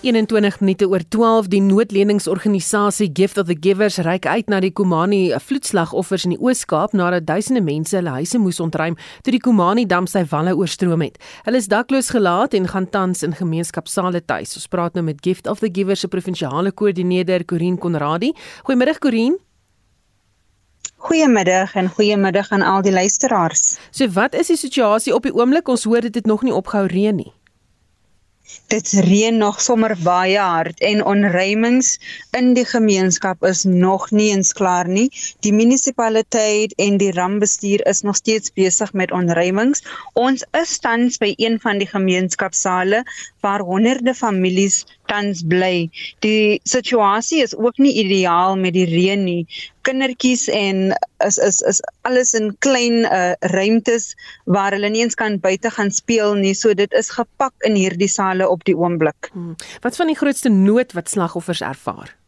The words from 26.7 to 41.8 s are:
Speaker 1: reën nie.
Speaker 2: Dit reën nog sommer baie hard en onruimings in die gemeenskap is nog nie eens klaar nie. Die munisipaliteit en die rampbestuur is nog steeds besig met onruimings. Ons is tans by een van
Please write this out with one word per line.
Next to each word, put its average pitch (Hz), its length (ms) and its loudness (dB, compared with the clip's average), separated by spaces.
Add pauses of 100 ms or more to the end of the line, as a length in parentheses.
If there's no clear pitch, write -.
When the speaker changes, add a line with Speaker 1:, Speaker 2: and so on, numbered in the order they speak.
Speaker 1:
reën 190 300 0
nie. - 160 -8 (1400)
Speaker 2:
Dit 214 160 -2 (160)
reën 208 360 4
nog 208 220 0
sommer 220 440 0
baie 185 340 2
hard 165 480 -2
en 208 180 2
onruimings 202 920 2 (420)
in 254 160 4
die 247 100 2
gemeenskap 190 800 0
is 185 240 0
nog 185 480 2
nie 214 160 4
eens 196 240 0
klaar 180 320 0
nie. 196 220 0 (340)
Die 208 100 0
munisipaliteit 220 1300 0
en 202 240 2
die 196 100 2
rampbestuur 202 800 0
is 196 160 -2
nog 202 100 -2
steeds - 380 -2
besig 190 400 0
met 185 160 -2
onruimings. 180 720 0 (320)
Ons 254 320 0 (160)
is - 160 -6
tans 240 400 0
by 208 240 0
een 226 180 0
van 202 220 -2